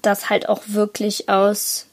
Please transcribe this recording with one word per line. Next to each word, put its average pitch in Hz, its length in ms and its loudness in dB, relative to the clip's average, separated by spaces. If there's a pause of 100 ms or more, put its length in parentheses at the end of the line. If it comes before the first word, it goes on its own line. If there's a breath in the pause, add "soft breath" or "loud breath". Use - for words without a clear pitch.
das - 280 0
halt - 200 0
auch 202 180 0
wirklich 208 640 -2
aus 202 640 2